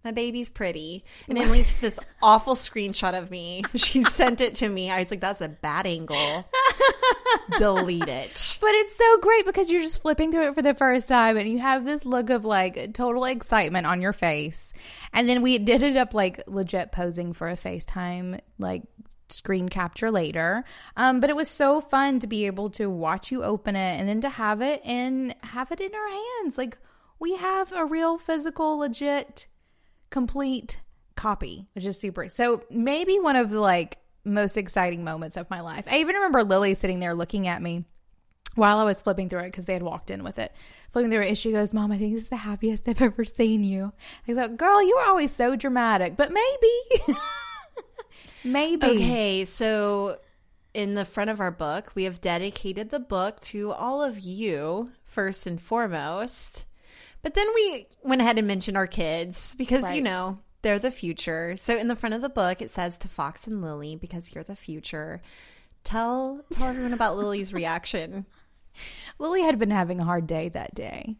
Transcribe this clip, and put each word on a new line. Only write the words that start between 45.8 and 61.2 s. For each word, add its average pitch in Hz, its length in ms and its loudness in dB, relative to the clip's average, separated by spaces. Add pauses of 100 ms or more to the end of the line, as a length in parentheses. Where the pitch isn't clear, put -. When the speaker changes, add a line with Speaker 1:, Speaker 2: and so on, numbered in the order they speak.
Speaker 2:
but 285 160 2
maybe. 480 840 4
<laughs> - 1300 -12
Maybe. 294 420 2
Speaker 1:
Okay, 214 580 2
so 202 760 0 (540)
in 202 220 -2
the 202 100 -2
front 220 240 -4
of 214 100 -6
our 185 120 -2
book, 170 440 -6
we 190 80 -2
have 180 180 -6
dedicated 190 680 -6
the 294 100 -4
book 208 420 -4
to 208 300 -8
all 269 320 -4
of 240 160 -4
you, 185 720 -6 (140)
first 196 420 -4
and 170 140 -8
foremost. 196 1040 -4 (560)
But 302 140 -4
then 415 200 4
we 370 320 0 (160)
went 262 180 2
ahead 233 160 4
and 214 100 0
mentioned 196 280 -4
our 190 120 0
kids 170 680 -4
because, 254 360 0
you 269 40 -4
Speaker 2:
Right. 302 80 0
Speaker 1:
know, 190 360 -4 (220)
they're 202 180 2
the 254 120 -2
future. 170 640 -6